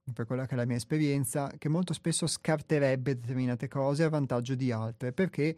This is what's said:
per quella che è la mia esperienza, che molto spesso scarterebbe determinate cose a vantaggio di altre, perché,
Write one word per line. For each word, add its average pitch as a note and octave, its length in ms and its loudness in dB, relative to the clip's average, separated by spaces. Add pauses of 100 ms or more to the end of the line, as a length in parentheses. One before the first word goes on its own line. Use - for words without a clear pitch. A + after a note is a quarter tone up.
(120)
per A#2 140 -6
quella C3 220 -2
che - 60 -6
è C3 40 0
la A#2+ 80 2
mia A#2+ 120 0
esperienza, C#3+ 840 0
che D3+ 100 -2
molto E3+ 240 0
spesso E3 320 -2
scarterebbe C#3 920 2
determinate B2+ 480 -2
cose C#3+ 380 0
a D#3 40 2
vantaggio C3+ 460 0
di B2+ 160 0
altre, A2+ 400 -4
perché, D#3+ 460 0